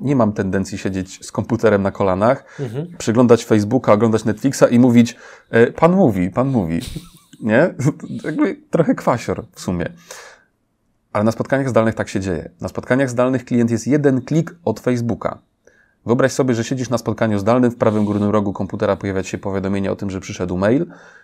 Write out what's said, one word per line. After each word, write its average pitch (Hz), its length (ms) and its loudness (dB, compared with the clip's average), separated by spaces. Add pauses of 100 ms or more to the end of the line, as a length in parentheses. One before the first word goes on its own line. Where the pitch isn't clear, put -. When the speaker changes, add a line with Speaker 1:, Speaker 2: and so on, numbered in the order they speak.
Speaker 1:
nie 139 140 0
mam 110 180 2
tendencji 95 440 -2
siedzieć 95 480 -6
z - 60 -16
komputerem 107 500 0
na 95 100 -2
kolanach, 101 540 0 (140)
Speaker 2:
Mhm. 139 280 -8 (100)
Speaker 1:
przeglądać 117 480 4
Facebooka, 110 480 2
oglądać 107 320 2
Netflixa 127 460 0
i 120 80 4
mówić: 120 360 6 (340)
"E, 117 220 4
pan 165 240 2
mówi, 98 340 2
pan 123 200 -2
mówi". 87 320 -2 (320)
<laughs> - 280 -20
Nie? 139 320 2 (500)
Jakby 196 320 -2 (140)
trochę 247 260 0
kwasior 117 560 -4
w - 100 -20
sumie. 87 320 -4 (1200)
Ale 104 100 0
na 110 80 2
spotkaniach 135 380 -2
zdalnych 113 260 2
tak - 140 -6
się 107 100 -4
dzieje. 92 300 -6 (120)
Na 104 60 -8
spotkaniach 127 420 -2
zdalnych 123 360 -2
klient 120 260 0
jest 113 160 -4
jeden 139 340 2
klik 156 340 -2 (100)
od 107 140 -2
Facebooka. 120 600 -4 (680)
Wyobraź 127 260 2
sobie, 127 240 0
że 113 80 -2
siedzisz 127 260 -6
na 120 80 -2
spotkaniu 107 420 -2
zdalnym, 120 320 2
w 120 40 -10
prawym 107 300 2
górnym 104 240 0
rogu 101 240 0
komputera 101 420 -2
pojawia 95 280 -4
ci - 60 -10
się - 80 -8
powiadomienie 98 540 -4
o 98 40 -4
tym, 101 140 -8
że 92 100 -6
przyszedł 90 380 -6
mail 117 280 2 (380)